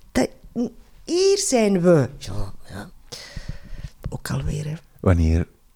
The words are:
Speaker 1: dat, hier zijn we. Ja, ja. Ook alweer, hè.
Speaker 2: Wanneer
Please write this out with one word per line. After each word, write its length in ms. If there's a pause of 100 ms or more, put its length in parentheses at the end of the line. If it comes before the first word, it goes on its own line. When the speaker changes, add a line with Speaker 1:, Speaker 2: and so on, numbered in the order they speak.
(120)
Speaker 1:
dat, 180 (760)
hier 320
zijn 440
we. 360
Ja, 360 (160)
ja. 200 (1200)
Ook 220
alweer, 360
hè. 60 (260)
Speaker 2:
Wanneer 480 (280)